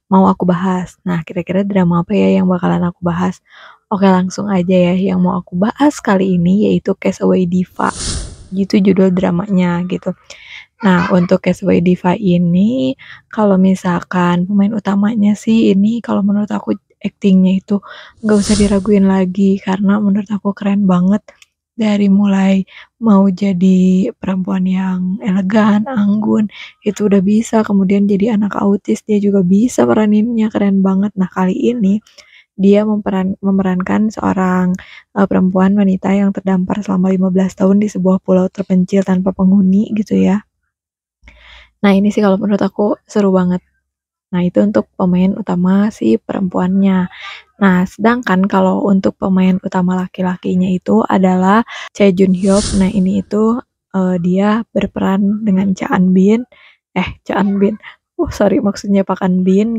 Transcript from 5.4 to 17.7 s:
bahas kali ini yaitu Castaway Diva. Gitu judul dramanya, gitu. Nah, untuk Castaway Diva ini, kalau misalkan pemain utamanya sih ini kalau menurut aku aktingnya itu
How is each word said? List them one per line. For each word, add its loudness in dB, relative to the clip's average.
bahas -2
kali 0
ini 2
yaitu 0
Castaway 0
Diva. -2
Gitu -2
judul 2
dramanya, -2
gitu. -8
Nah, 2
untuk 0
Castaway -2
Diva 0
ini, 0
kalau 0
misalkan 0
pemain 0
utamanya 0
sih 2
ini 0
kalau -2
menurut -2
aku -4
aktingnya 2
itu -2